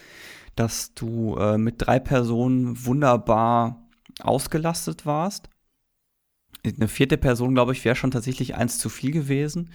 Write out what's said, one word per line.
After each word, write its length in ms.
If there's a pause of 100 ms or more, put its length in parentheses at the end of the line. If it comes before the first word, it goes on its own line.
(560)
dass 400
du, 420
äh, 200
mit 220
drei 200
Personen 840
wunderbar 1000 (340)
ausgelastet 840
warst. 440 (1160)
Eine 220
vierte 300
Person, 380
glaub 160
ich, 140
wär 100
schon 160
tatsächlich 440
eins 220
zu 120
viel 220
gewesen. 640